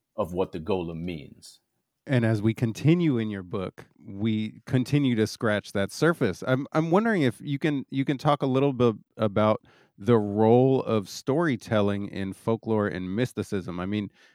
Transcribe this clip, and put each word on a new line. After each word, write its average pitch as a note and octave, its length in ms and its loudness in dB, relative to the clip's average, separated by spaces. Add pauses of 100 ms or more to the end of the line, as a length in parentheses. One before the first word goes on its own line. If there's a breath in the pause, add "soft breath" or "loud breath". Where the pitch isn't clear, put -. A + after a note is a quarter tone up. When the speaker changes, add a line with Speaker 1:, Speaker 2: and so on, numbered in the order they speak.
(160)
Speaker 1:
of F2+ 180 -4
what F2+ 180 -2
the F2+ 80 -8
golem E2+ 420 -4
means. F2 580 -12 (460)
Speaker 2:
And B2 200 2
as A2 160 0
we A2 100 2
continue C#3+ 640 2
in A2 140 -2
your G2 140 -8
book, F#2 420 -8 (180)
we G#2+ 600 -4
continue C3+ 480 2
to G#2+ 120 2
scratch G#2 460 -2
that G2 200 0
surface. C#3+ 540 0
I'm, C3 260 0
I'm D#3+ 180 0
wondering G3+ 320 2
if B2 180 0
you C#3 180 -6
can, D3 320 -2
you C3+ 140 -2
can C3+ 140 -2
talk D3 240 2
a D3 40 0
little C3+ 280 2
bit A#2 220 2 (200)
about G#2+ 460 2 (340 soft breath)
the A2+ 220 4
role A2+ 640 4
of G#2+ 260 -2
storytelling G#2+ 1000 -2
in F#2+ 260 -8
folklore A2 540 -2
and F#2 260 -6
mysticism. G2 680 -4
I F2+ 60 -6
mean, G2+ 240 -4 (240 soft breath)